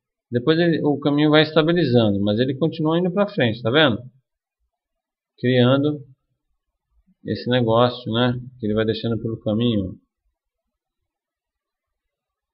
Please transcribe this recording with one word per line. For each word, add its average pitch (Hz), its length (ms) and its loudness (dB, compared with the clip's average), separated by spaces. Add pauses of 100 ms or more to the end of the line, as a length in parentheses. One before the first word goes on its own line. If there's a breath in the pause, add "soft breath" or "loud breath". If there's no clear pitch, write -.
(320)
Depois 123 260 0
ele, 170 240 0
o 143 160 0
caminho 147 320 0
vai 151 140 6
estabilizando, 147 800 2
mas 104 180 0
ele 131 160 -2
continua 160 420 -2
indo 180 140 -2
pra 202 160 0
frente, 117 340 -2
tá 113 80 -4
vendo? 131 320 2 (1400)
Criando 131 640 2 (1200)
esse - 260 -6
negócio, 120 640 0
né? 123 280 0 (200)
Que 110 60 -6
ele 104 80 -2
vai 110 120 0
deixando 113 360 -2
pelo 113 180 -6
caminho. 107 600 -2 (2500)